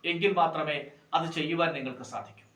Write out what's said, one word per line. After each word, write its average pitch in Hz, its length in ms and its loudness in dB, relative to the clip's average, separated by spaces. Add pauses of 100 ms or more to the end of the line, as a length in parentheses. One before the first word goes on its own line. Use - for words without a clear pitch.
(120)
എങ്കിൽ 180 280 2
മാത്രമേ 160 380 2 (400)
അത് 165 80 2 (120)
ചെയ്യുവാൻ 165 400 2
നിങ്ങൾക്ക് 127 340 -8
സാധിക്കൂ. - 340 -12 (100)